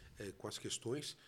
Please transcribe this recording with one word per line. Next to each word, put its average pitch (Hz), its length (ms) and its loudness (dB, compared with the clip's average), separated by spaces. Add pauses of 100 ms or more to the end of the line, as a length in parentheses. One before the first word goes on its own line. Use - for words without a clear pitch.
(180)
é, 101 140 0
com - 160 -2
as - 100 0
questões 127 580 2 (120)